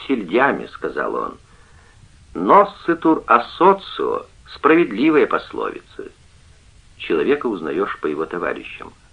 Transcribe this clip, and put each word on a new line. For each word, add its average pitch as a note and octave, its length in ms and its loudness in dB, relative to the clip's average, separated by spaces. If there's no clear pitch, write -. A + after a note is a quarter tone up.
сельдями", — G#2+ 640 0
сказал B1 420 -6
он. A#1 240 -6
"Носсетур E3 920 2
ассоцио" — C#3 1000 2
справедливая D3+ 720 4
пословица. - 840 -8
Человека G#2+ 480 -2
узнаёшь F2 540 -4
по - 60 -4
его D#2 180 -4
товарищам, - 680 -8